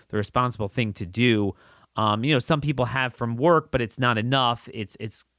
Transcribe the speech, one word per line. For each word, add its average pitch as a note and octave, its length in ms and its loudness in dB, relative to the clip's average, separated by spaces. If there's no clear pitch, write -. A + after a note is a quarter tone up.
the - 80 -6
responsible A2 520 -2
thing A2 260 -2
to G#2+ 100 -10
do. G#2 500 2
Um, G#2+ 280 2
you D3+ 80 2
know, C#3 60 4
some D3 220 0
people C#3 240 -2
have B2 280 -2
from A#2 240 -4
work, D#3 360 2
but C3 80 2
it's A#2 180 -4
not B2 180 2
enough. A#2+ 560 0
It's, G#2+ 280 -10
it's - 240 -10